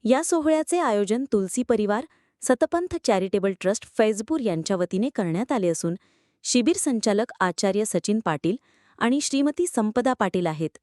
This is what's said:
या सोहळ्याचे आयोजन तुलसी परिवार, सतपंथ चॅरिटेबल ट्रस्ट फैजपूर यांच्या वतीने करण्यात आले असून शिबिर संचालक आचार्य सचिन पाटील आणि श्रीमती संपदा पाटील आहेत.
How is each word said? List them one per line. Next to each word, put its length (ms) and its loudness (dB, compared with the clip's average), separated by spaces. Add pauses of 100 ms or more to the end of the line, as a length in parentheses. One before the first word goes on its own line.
या 200 2
सोहळ्याचे 560 2
आयोजन 440 0 (100)
तुलसी 300 0
परिवार, 420 0 (360)
सतपंथ 640 0
चॅरिटेबल 480 0 (100)
ट्रस्ट 360 -2
फैजपूर 420 0
यांच्या 360 -2
वतीने 340 -2
करण्यात 420 -2
आले 160 0
असून 280 -2 (480)
शिबिर 320 2
संचालक 640 0
आचार्य 460 0
सचिन 400 -2
पाटील 300 0 (440)
आणि 220 2
श्रीमती 460 0
संपदा 460 0
पाटील 320 0
आहेत. 380 -4